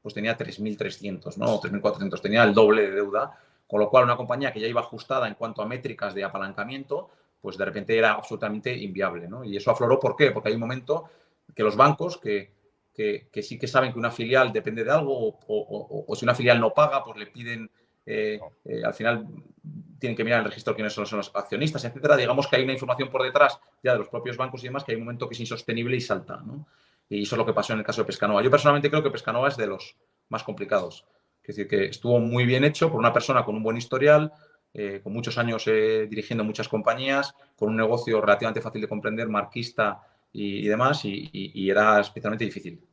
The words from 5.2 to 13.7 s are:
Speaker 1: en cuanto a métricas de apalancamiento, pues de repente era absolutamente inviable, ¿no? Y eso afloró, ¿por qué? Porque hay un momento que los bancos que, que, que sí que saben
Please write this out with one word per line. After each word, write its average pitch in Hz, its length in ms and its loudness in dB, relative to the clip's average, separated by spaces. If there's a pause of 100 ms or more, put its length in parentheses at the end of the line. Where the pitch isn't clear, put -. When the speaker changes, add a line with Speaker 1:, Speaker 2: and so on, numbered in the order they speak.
Speaker 1:
en 104 80 -8
cuanto 113 260 -8
a 104 40 -2
métricas 113 500 -8
de 98 80 -4
apalancamiento, 113 880 -8 (280)
pues 95 160 -10
de 95 100 -2
repente 104 300 -2
era 110 180 4
absolutamente 107 600 -6
inviable, 92 520 -6
¿no? 120 160 -12
Y 101 140 -8
eso 110 120 0
afloró, 120 300 4
¿por - 160 0
qué? 143 160 6
Porque 107 180 -4
hay 110 60 0
un 117 60 -4
momento 131 480 -4 (460)
que 117 60 -4
los 107 140 2
bancos 147 420 4
que, 101 340 -6 (400)
que, 104 400 -6
que 104 120 -8
sí - 160 -12
que 131 80 -6
saben 127 260 0